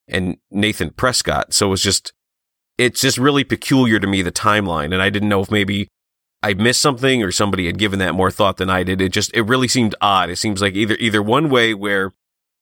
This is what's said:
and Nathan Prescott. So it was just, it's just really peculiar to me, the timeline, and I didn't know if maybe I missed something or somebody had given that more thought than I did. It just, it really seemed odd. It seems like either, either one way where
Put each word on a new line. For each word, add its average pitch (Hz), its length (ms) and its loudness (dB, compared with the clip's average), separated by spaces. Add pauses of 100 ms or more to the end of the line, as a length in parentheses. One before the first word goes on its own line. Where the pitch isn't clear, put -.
and 90 300 -4 (120)
Nathan 101 420 -2
Prescott. - 600 -2
So 104 140 2
it 95 40 2
was 95 120 0
just, - 300 -2 (640)
it's 120 240 0
just 131 160 0
really 139 260 2
peculiar 120 560 2
to 95 80 0
me, 98 140 0
the 87 100 -4
timeline, 92 600 0
and 95 80 0
I 101 80 2
didn't 101 200 0
know 98 120 2
if 101 100 -6
maybe 101 360 0 (540)
I 104 120 0
missed 113 280 0
something 131 400 0
or 92 100 -2
somebody 95 340 0
had 90 120 -4
given 98 220 0
that 87 160 0
more 92 160 2
thought 95 260 0
than 92 120 -2
I 92 140 0
did. 92 180 -2
It 95 100 2
just, 104 240 -4
it 117 80 2
really 127 240 0
seemed 113 320 0
odd. 92 300 2
It 90 80 -8
seems 101 240 -4
like 98 140 0
either, 107 240 0
either 107 220 0
one 135 280 2
way 117 240 2
where 98 400 -2 (480)